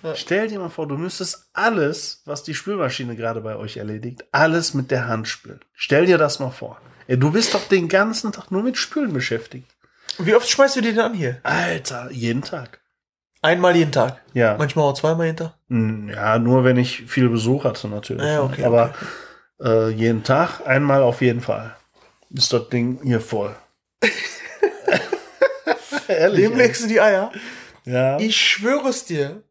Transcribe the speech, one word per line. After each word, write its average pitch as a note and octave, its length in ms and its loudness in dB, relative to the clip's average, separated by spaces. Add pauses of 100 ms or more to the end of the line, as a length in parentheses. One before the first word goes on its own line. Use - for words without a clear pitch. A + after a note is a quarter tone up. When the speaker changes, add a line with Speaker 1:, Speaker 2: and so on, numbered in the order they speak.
Speaker 1:
Ja. D#3+ 120 -8
Speaker 2:
stell G#3 340 -2
dir G#3+ 120 -8
mal E3+ 100 -8
vor, D#3 180 -8
du C#3 80 -4
müsstest F3+ 560 -6
alles, F3+ 720 -2
was D3 180 -10
die D#3 120 -10
Spülmaschine C3+ 640 -4
gerade A2+ 260 -4
bei A2 140 -8
euch G#2+ 200 -10
erledigt, G#2+ 560 -10
alles D#3+ 400 2
mit C3 180 -4
der A#2+ 180 -2
Hand A2 200 -4
spülen. - 320 -14 (140)
Stell D#3 320 2
dir F3+ 100 6
das D3 220 2
mal C3 140 -6
vor. - 280 -14 (260)
Ey, B2+ 120 2
du C#3+ 140 4
bist A3 220 2
doch G3 140 -2
den F3+ 200 2
ganzen G#3+ 440 0
Tag - 180 -16
nur F#3+ 120 -2
mit B3+ 160 -2
Spülen C4+ 340 -4
beschäftigt. B2+ 560 -6 (500)
Speaker 1:
Wie F#3+ 160 2
oft A3+ 140 -2
schmeißt C4+ 280 2
du B3+ 40 0
die A3+ 140 0
denn A3 100 2
an A#3+ 100 -2
hier? C3 280 -4
Speaker 2:
Alter, D#3 680 -4
jeden A#2 300 -2
Tag. - 380 -12 (600)
Speaker 1:
Einmal F3 340 4
jeden D#3+ 160 4
Tag? B2+ 300 0 (100)
Speaker 2:
Ja. A2+ 240 4
Speaker 1:
Manchmal D3 300 0
auch C#3 80 2
zweimal E3 320 0
jeden D#3+ 120 -4
Tag? E3 160 -10 (140)
Speaker 2:
Hm, A2 400 -2
ja, G#2 300 0
nur B2 260 6
wenn B2+ 140 6
ich B2 280 0
viel B2+ 220 2
Besuch A#2 360 2
hatte, G#2+ 240 -2
natürlich. - 380 -6
Speaker 1:
Ja, D3+ 160 0
okay, C3 220 -2
Speaker 2:
Aber, A#2 300 4 (640)
Speaker 1:
okay. B2 100 -2
Speaker 2:
äh, A2+ 220 4
jeden A2+ 320 0
Tag, D3+ 440 0
einmal C#3 360 4
auf B2 180 2
jeden A#2+ 200 2
Fall, A2 360 -8 (540)
ist - 220 -2
das D#3+ 160 0
Ding B2+ 340 -2
hier A#2+ 180 2
voll. G#2 340 -6 (460)
<laughs> - 60 2 (2000)
Ehrlich, F3 360 4
Speaker 1:
Dem A3+ 80 2
Speaker 2:
ey. B3 60 0
Speaker 1:
leckst A#3+ 260 4
du A3 40 -2
die A3 120 4
Eier? G#3 320 2 (520)
Speaker 2:
Ja. C3 340 0
Speaker 1:
Ich G#3+ 180 0
schwöre C4 520 0
es B3 160 -2
dir D#3+ 460 -4